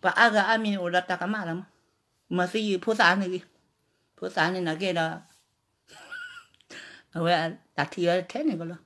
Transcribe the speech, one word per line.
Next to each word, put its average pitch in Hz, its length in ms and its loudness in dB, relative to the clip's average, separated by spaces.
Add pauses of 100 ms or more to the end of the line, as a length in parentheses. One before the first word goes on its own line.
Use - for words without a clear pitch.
Bà 185 80 4
á 233 180 6
gà 214 140 4
á 214 140 2
mi, 214 180 -2
ổ 180 160 -4
đặt 180 100 2
ta 180 160 -4
cả 175 100 -6
mà 208 180 -4
lắm. 170 180 -6 (680)
Mà 180 180 0
sư 180 120 -2
gì 208 240 0
phô 220 120 0
xa 180 200 6
này 196 140 0
kì. 180 120 -6 (800)
Phô 92 80 -6
xa 165 220 2
này 185 120 -4
là 160 120 -2
kia 180 180 -2
đó. 160 260 -2 (680)
<laughs> - 1200 -20
Ở 165 160 -2
đây, 165 240 2 (220)
ta 143 160 0
thi 175 140 -4
ở 175 240 4
thế 285 160 -6
này 262 140 0
cơ 165 60 -8
luôn. 165 200 -12